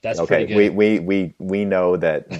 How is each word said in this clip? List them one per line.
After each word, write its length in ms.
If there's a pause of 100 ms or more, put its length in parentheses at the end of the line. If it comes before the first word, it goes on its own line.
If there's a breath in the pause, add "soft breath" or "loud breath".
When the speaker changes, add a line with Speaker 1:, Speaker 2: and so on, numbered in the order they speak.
Speaker 1:
That's 180
Speaker 2:
"Okay, 260
Speaker 1:
pretty 20
good. 100
Speaker 2:
we, 120
we, 300
we, 400
we 260
know 320
that, 320 (100)